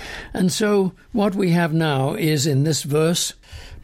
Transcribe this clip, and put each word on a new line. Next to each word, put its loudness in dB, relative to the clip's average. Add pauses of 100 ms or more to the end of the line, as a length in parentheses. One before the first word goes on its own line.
(340)
And 0
so 2 (180)
what 0
we 2
have 2
now 2
is 0
in 2
this 0
verse, 0 (500)